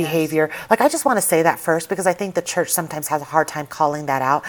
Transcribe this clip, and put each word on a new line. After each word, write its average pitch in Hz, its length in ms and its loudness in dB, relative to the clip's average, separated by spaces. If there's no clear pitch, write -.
behavior. 156 440 0
Like, 220 100 4
I 262 80 4
just 320 160 -2
wanna 247 160 2
say 165 220 2
that 160 160 2
first 165 300 -2
because 185 180 -2
I 185 60 4
think 185 240 -4
the 170 60 0
church - 300 -2
sometimes 151 360 -4
has 151 120 0
a 143 60 -10
hard 156 220 2
time 151 180 -8
calling 151 400 0
that 135 160 0
out, 139 260 2